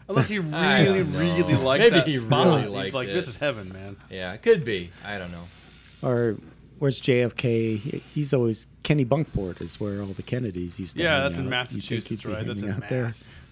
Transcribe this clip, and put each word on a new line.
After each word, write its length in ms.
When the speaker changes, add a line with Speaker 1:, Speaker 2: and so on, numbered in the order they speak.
Speaker 1:
Unless 220
he 80
Speaker 2:
I 460
Speaker 1:
really, 160
Speaker 2:
don't 120
know. 60
Speaker 1:
really 380
liked 260
Speaker 2:
Maybe 140
Speaker 1:
that 120
Speaker 2:
he 80
Speaker 1:
spot. 300
Speaker 2:
really 160
Speaker 1:
He's 80
Speaker 2:
liked 240
Speaker 1:
like, 140
Speaker 2:
it. 60
Speaker 1:
"This 140
is 80
heaven, 360
man." 240
Speaker 2:
Yeah, 220
it 100
could 220
be. 260
I 140
don't 140
know. 160
Speaker 3:
Or 340
where's 220
J 220
F 140
K? 400
He, 220
he's 180
always, 340
Kenny 220
Bunkport 560
is 200
where 200
all 80
the 140
Kennedys 580
used 160
to 60
Speaker 1:
Yeah, 120
Speaker 3:
hang 100
Speaker 1:
that's 140
in 140
Speaker 3:
out. 200
You 80
think 260
he'd 100
Speaker 1:
Massachusetts, 80
Speaker 3:
be 80
Speaker 1:
right? 140
That's 160
Speaker 3:
hanging 140
Speaker 1:
in 60
Speaker 3:
out 80
there? 140
Speaker 1:
Mass. 300